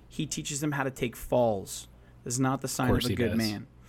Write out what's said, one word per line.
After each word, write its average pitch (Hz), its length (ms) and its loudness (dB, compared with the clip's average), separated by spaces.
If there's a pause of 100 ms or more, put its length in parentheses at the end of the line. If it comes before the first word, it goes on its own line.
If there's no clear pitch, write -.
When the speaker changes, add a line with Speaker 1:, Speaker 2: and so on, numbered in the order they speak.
Speaker 1:
he - 180 -4
teaches 147 340 -6
them 151 120 0
how 139 100 0
to 131 80 0
take 123 240 -4
falls. 113 720 0 (380)
That's 123 160 -2
not 135 200 2
the 131 80 -6
sign 131 200 0
of 123 60 6
Speaker 2:
Course 120 120 2
Speaker 1:
a 123 40 0
Speaker 2:
he 101 40 0
Speaker 1:
good 117 140 2
Speaker 2:
does. 113 100 2
Speaker 1:
man. 107 280 0 (220)